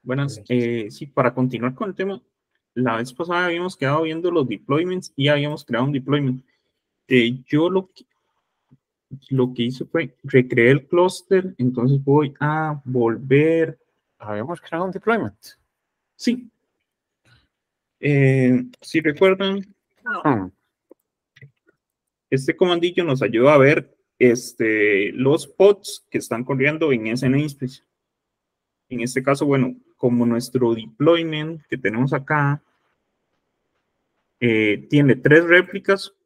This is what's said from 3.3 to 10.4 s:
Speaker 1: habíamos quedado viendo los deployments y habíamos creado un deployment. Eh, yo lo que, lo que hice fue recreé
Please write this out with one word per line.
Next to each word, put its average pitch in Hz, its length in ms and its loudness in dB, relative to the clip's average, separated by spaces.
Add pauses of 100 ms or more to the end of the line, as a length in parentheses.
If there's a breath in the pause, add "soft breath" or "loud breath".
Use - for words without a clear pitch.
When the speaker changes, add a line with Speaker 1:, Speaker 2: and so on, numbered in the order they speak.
Speaker 1:
habíamos 175 300 -6
quedado 143 260 -2
viendo 165 280 -4
los 151 180 0
deployments 170 680 -6
y 139 120 0
habíamos 147 360 -2
creado 123 220 -2
un 147 60 -2
deployment. 135 520 -2 (640)
Eh, 127 380 2
yo 160 240 0
lo 190 220 -4
que, - 120 -20 (1300)
lo 127 220 0
que 120 120 -4
hice 127 200 -6
fue 165 380 -6
recreé 123 480 4